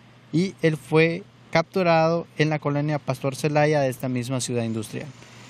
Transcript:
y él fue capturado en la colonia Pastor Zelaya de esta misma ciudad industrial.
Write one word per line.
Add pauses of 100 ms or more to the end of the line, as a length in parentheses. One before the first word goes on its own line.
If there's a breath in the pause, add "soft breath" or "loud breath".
(320)
y
él
fue (260)
capturado (120)
en
la
colonia
Pastor
Zelaya
de
esta
misma
ciudad
industrial. (440 loud breath)